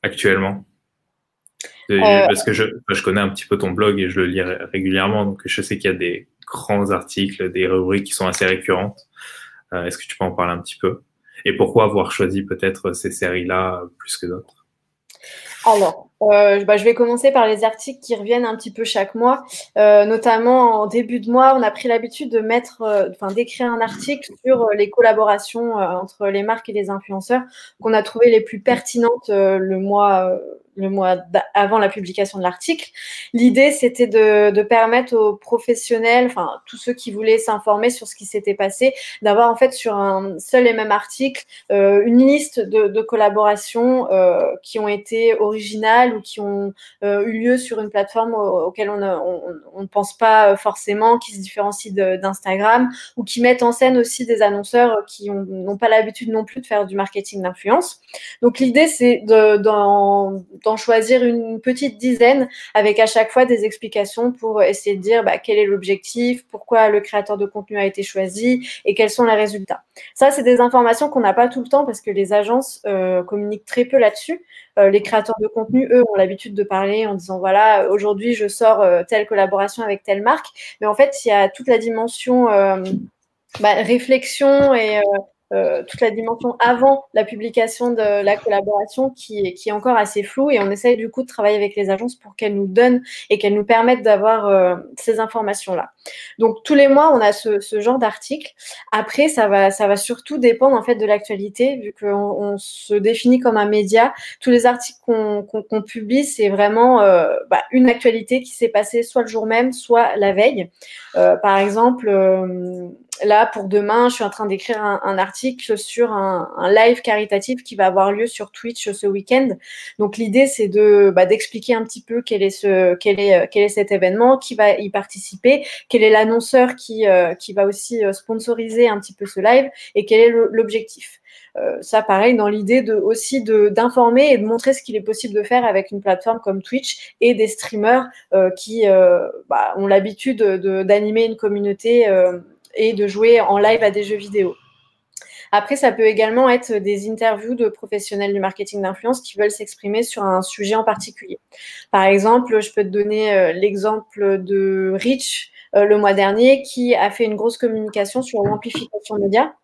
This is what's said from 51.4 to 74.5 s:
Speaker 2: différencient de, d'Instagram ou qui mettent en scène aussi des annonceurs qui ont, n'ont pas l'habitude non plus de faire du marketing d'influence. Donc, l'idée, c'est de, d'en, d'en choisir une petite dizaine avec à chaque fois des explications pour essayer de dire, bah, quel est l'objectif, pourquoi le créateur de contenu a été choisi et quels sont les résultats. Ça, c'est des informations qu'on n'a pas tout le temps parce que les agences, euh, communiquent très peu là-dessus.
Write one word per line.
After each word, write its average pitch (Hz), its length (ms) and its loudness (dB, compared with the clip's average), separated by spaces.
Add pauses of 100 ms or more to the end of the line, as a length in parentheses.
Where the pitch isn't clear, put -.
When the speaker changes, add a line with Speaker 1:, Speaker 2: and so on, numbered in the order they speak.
Speaker 2:
différencient 202 520 -8
de, 190 240 0
d'Instagram 202 760 0 (260)
ou 233 80 -8
qui 240 160 -8
mettent 247 220 2
en 240 100 2
scène 254 260 2
aussi 240 280 -2
des 220 160 0
annonceurs 208 640 2
qui 202 240 -14
ont, 196 180 -6
n'ont 190 280 -8
pas 226 120 0
l'habitude 220 420 0
non 220 140 -4
plus - 160 -14
de 247 60 -18
faire 208 200 -2
du 190 100 -10
marketing 196 460 -8
d'influence. 208 580 -2 (400)
Donc, 240 180 0
l'idée, 262 280 4
c'est 247 380 0
de, 214 320 6
d'en, 202 840 0 (220)
d'en 220 120 0
choisir 226 480 2
une 226 360 -2
petite 254 380 -4
dizaine 247 500 2 (260)
avec 214 240 2
à 220 80 6
chaque 220 240 0
fois 254 140 4
des 233 200 0
explications 220 680 -4
pour 220 300 -2
essayer 202 340 0
de 185 60 -10
dire, 220 220 0
bah, 185 140 0
quel 208 200 -2
est 208 80 2
l'objectif, 202 840 -4
pourquoi 220 380 2
le 208 120 2
créateur 208 360 -6
de 202 100 -4
contenu 208 320 -10
a 202 60 -2
été 196 180 -4
choisi 208 680 -4 (160)
et 202 100 0
quels 214 160 2
sont 240 140 0
les 220 100 4
résultats. 208 480 -4 (320)
Ça, 277 160 4
c'est 294 120 -4
des 240 180 4
informations 240 480 2
qu'on 285 120 -2
n'a 196 140 2
pas 240 140 2
tout 254 140 -6
le 247 60 -12
temps 285 160 2
parce 233 160 -8
que 214 100 -8
les 196 220 -2
agences, 220 540 -2
euh, 185 360 -2
communiquent 208 440 -8
très 247 180 -2
peu 262 140 0
là-dessus. 254 460 -2 (340)